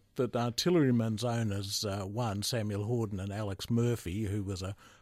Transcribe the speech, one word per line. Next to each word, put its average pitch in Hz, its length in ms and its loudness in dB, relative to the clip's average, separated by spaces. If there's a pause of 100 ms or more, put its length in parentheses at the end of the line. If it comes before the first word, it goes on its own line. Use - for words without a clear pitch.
(160)
that 123 220 0
Artilleryman's 120 880 4
owners, 104 580 -2
uh, 101 240 -2
won, 104 360 -2
Samuel 104 420 -2
Horden 110 340 0
and 98 140 -4
Alex 101 360 -4
Murphy, 117 540 2
who 104 180 -2
was 95 200 -4
a 95 120 -4 (280)